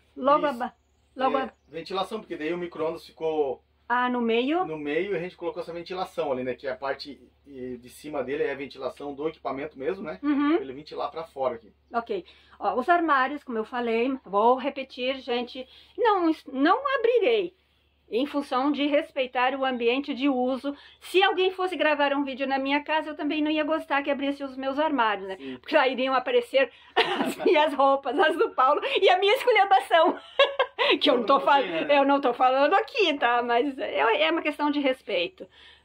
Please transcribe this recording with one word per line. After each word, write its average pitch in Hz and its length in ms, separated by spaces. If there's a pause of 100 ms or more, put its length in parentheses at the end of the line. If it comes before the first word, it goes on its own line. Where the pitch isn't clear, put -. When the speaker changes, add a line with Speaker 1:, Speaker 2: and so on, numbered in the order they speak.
(160)
Speaker 1:
logo 285 300
Speaker 2:
Isso. 277 100
Speaker 1:
aba-, 240 180 (420)
logo 262 220
Speaker 2:
É, 262 40
Speaker 1:
a- 214 100 (160)
Speaker 2:
ventilação, 185 500
porque 175 180
daí 151 160
o 175 60
micro-ondas 165 480
ficou 156 560 (260)
Speaker 1:
Ah, 247 200
no 247 120
meio? 254 440
Speaker 2:
no 156 120
meio 160 360
e 180 40
a 160 40
gente 180 160
colocou 175 260
essa 165 100
ventilação 170 600
ali, 127 100
né? 127 120
Que 139 120
a 127 80
parte, 135 460 (260)
eh, 127 320
de 120 100
cima 147 360
dele 143 180
é 147 80
a 139 60
ventilação 135 580
do 143 140
equipamento 139 500
mesmo, 180 260
né? 160 160
Speaker 1:
Uhum. 285 340
Speaker 2:
Pra 415 100
ele 262 80
ventilar - 380
pra 160 120
fora 127 320
aqui. 113 180 (200)
Speaker 1:
Ok. 226 320 (340)
Ó, - 160
os 240 140
armários, 294 540
como 240 140
eu 220 80
falei, 240 600
vou 208 320
repetir, 262 640
gente, 247 460 (300)
não, 392 340 (220)
não 330 300 (160)
abrirei, 381 560 (560)
em 240 160
função 285 460
de 277 140
respeitar 269 680
o 269 100
ambiente 254 480
de 254 160
uso. 262 480 (240)
Se 359 220
alguém 370 300
fosse 370 240
gravar 294 360
um 277 120
vídeo 269 220
na 269 120
minha 277 240
casa, 302 280
eu 302 60
também 302 240
não 302 100
ia 311 140
gostar 311 380
que 294 80
abrisse 277 320
os 262 140
meus 269 220
armários, 226 500
né? 190 80
Speaker 2:
Sim. 131 220
Speaker 1:
Porque - 180
já 277 100
iriam 262 280
aparecer 254 580 (100)
<laughs> - 140
as - 480
minhas 302 280
roupas, 277 460
as 311 180
do 381 140
Paulo - 300 (200)
e 392 80
a 370 100
minha 403 180
esculhambação. 392 840
<laughs> - 80 (720)
Que - 100
eu 247 80
não 233 80
tô 269 120
Speaker 2:
Todo - 20
mundo - 120
Speaker 1:
fal-, 285 100
Speaker 2:
tem, 320 220
né? 285 140
Speaker 1:
eu 277 80
não 277 160
tô 247 100
falando 262 420
aqui, 440 400
tá? 262 280
Mas 262 360
é, - 440
é 320 80
uma 330 100
questão 294 300
de 285 100
respeito. 208 680 (380)